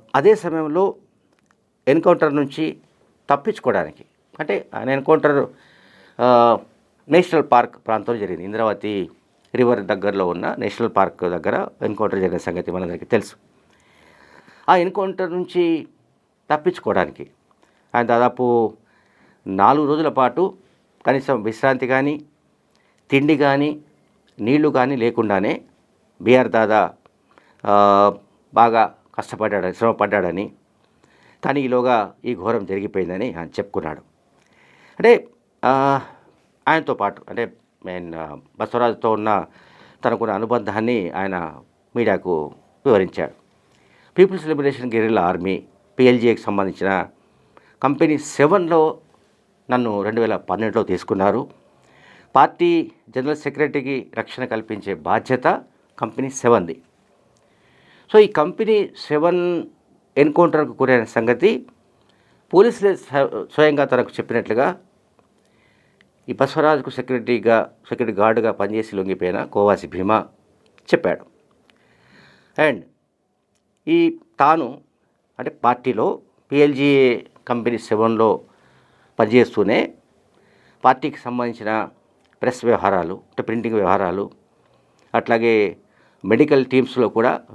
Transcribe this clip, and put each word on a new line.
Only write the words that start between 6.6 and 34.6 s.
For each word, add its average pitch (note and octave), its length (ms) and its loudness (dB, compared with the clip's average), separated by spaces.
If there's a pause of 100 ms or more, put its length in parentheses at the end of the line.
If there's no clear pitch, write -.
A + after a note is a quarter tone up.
నేషనల్ E3 420 2
పార్క్ A#2+ 240 4
ప్రాంతంలో A2 440 -4
జరిగింది. F2 240 -6
ఇంద్రావతి G#2 680 -4 (460)
రివర్ A#2+ 280 2
దగ్గరలో G2 440 -2
ఉన్న F2 320 -4
నేషనల్ G#2+ 380 -4
పార్క్ - 240 0
దగ్గర F#2 460 -4 (140)
ఎన్కౌంటర్ G#2 380 -4
జరిగిన F2+ 180 -2
సంగతి F2 340 -8
మనందరికీ F2 340 -8
తెలుసు. - 300 -4 (1300)
ఆ F3+ 60 6
ఎన్కౌంటర్ F#3+ 580 -2
నుంచి F3 540 -2 (640)
తప్పించుకోవడానికి F#2+ 800 -4 (680)
ఆయన A#2+ 100 0
దాదాపు A#2+ 680 0 (760)
నాలుగు A2+ 400 2
రోజుల D3+ 220 -2
పాటు C3+ 480 -2 (480)
కనీసం C3+ 380 -2
విశ్రాంతి B2+ 440 -2
కానీ, C#3 380 -2 (880)
తిండి C#3+ 260 2
కానీ, C#3+ 440 0 (580)
నీళ్లు C#3+ 300 2
కానీ C3+ 260 0
లేకుండానే A2 680 -2 (600)
బీఆర్ B2 260 4
దాదా, G#2+ 460 2 (720)
ఆ, G2+ 480 6 (400)
బాగా A2+ 420 4 (200)
కష్టపడ్డాడని, G2 580 -4
శ్రమ A#2 180 0
పడ్డాడని, G2 600 -2 (960)
కానీ C#3 160 -2
ఈలోగా B2 540 0 (100)
ఈ A#2+ 100 -4
ఘోరం G2+ 300 -4
జరిగిపోయిందని G2 680 -4
ఆయన E2 140 -12
చెప్పుకున్నాడు. E2 520 -8 (1000)